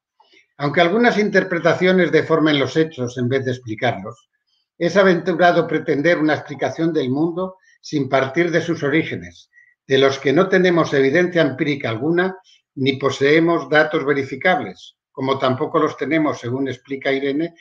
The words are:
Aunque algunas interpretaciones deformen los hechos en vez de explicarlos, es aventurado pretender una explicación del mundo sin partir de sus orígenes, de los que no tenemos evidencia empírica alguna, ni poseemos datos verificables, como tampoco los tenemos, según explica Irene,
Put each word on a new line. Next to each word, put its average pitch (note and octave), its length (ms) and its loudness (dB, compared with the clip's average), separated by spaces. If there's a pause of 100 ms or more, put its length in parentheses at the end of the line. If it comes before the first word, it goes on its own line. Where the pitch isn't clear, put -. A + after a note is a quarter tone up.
(560)
Aunque D3 240 -2
algunas G3 380 2
interpretaciones F3+ 920 2
deformen D3+ 460 2
los C3 180 -2
hechos B2+ 420 -2
en B2 100 -2
vez C3 160 -2
de B2+ 80 -4
explicarlos, A2 800 -6 (480)
es E3+ 180 0
aventurado F3 720 4
pretender D#3 520 0
una D3+ 160 2
explicación C#3+ 580 -4
del B2+ 180 -2
mundo E3+ 460 -4 (240)
sin C#3 280 -6
partir C3+ 420 0
de D#3+ 100 0
sus D#3+ 220 -4
orígenes, C3+ 680 -4 (360)
de C3+ 120 2
los C3+ 200 2
que C#3 140 0
no F3 160 4
tenemos F3+ 460 2
evidencia E3 480 2
empírica C#3+ 480 -2
alguna, E3+ 460 -2 (380)
ni C3+ 200 0
poseemos C#3+ 720 2
datos D#3 380 2
verificables, C3+ 920 -4 (140)
como C3+ 280 -2
tampoco C3+ 400 0
los D3+ 180 0
tenemos, D3 440 -2
según C3 280 -4
explica C3 440 -6
Irene, C#3 480 -4